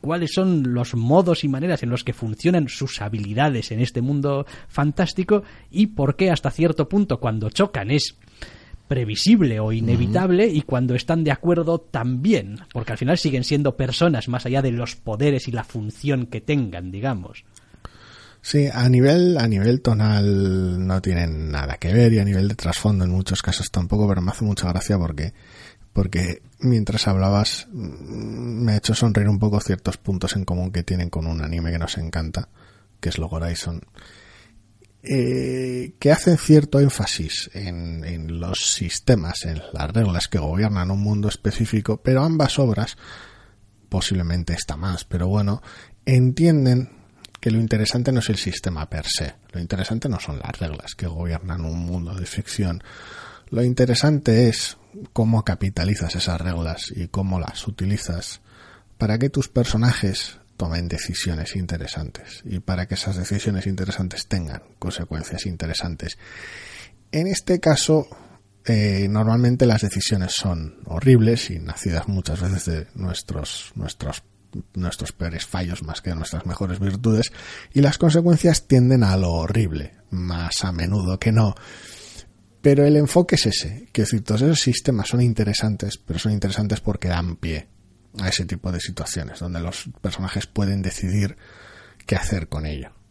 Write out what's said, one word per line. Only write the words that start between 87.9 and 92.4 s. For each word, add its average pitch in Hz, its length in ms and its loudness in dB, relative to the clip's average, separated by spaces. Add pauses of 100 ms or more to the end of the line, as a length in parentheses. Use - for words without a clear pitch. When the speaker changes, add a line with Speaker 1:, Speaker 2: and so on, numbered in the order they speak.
Speaker 2:
a 92 80 0
ese 92 160 -2
tipo 90 260 -6
de 87 80 -4
situaciones, - 640 -8
donde 87 180 -6
los 85 300 -8 (140)
personajes - 440 -4
pueden - 360 -2
decidir 95 560 -2 (680)
qué - 80 0
hacer 92 340 -2